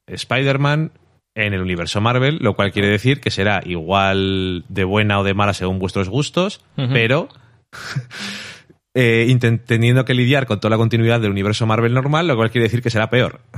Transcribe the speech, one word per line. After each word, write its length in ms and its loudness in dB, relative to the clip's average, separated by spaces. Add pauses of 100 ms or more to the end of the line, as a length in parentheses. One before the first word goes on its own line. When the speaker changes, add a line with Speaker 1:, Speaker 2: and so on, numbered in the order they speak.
Speaker 1:
Spider-Man 840 -2 (440)
en 160 0
el 80 -2
universo 380 -4
Marvel, 400 2
lo 160 0
cual 160 0
quiere 160 0
decir 320 2
que 120 -6
será 340 0
igual 1040 0
de 160 -2
buena 340 2
o 60 0
de 80 0
mala 200 0
según 260 -4
vuestros 280 -4
gustos, 540 -4 (160)
Speaker 2:
Ujú. 160 -2
Speaker 1:
pero 340 2 (460)
<laughs> 340 -10 (840)
eh, 340 4
inten-, 380 2
teniendo 400 2
que 80 0
lidiar 320 2
con 160 -2
toda 80 0
la 80 4
continuidad 420 2
del 120 0
universo 360 -2
Marvel 260 2
normal, 360 0
lo 80 0
cual 120 2
quiere 180 2
decir 140 -2
que 80 -2
será 200 0
peor. 320 0 (160)